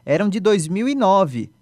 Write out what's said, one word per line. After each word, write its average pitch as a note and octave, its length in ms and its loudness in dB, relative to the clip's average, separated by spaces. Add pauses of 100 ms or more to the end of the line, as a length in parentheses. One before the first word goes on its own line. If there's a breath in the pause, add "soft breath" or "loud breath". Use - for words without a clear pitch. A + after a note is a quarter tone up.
eram E3 240 0
de G3+ 120 -2
dois F#3+ 260 0
mil G3+ 220 -4
e C#4+ 80 -2
nove, F#3+ 520 0 (140)